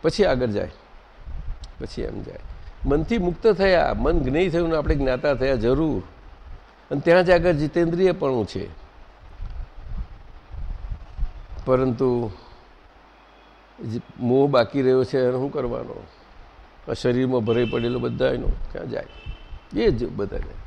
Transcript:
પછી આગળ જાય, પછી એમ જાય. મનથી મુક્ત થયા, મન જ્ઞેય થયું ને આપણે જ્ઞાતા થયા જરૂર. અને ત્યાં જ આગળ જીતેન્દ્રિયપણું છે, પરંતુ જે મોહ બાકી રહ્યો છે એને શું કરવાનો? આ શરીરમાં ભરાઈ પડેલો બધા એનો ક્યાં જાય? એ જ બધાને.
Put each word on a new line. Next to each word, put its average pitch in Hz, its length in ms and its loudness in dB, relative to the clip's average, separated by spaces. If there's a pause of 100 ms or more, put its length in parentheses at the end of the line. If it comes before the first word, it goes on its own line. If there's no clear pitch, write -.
પછી 165 220 2
આગળ 127 220 2
જાય, 101 240 -2 (1080)
પછી - 240 -8
એમ 101 200 -8
જાય. 95 160 -12 (460)
મનથી 156 340 2
મુક્ત 175 280 0
થયા, 180 500 4
મન 123 220 2
જ્ઞેય 147 320 2
થયું 170 180 0
ને 160 80 0
આપણે 151 180 2
જ્ઞાતા 135 400 2
થયા 131 200 2
જરૂર. 127 480 2 (880)
અને 143 100 -2
ત્યાં 170 240 6
જ 175 60 4
આગળ 175 220 6
જીતેન્દ્રિયપણું 160 960 2
છે, - 420 -10 (2750)
પરંતુ 127 680 2 (1600)
જે 117 80 -4 (200)
મોહ 131 280 4
બાકી 135 340 2
રહ્યો 127 220 4
છે 139 140 -2
એને 127 140 4
શું 131 200 -2
કરવાનો? 120 500 -6 (880)
આ - 40 -4
શરીરમાં 127 480 0
ભરાઈ 117 240 2
પડેલો 120 340 -2
બધા 120 300 -2
એનો 123 180 -2
ક્યાં - 440 -4
જાય? - 160 -8 (680)
એ 214 140 4
જ 117 180 0
બધાને. - 460 -6 (120)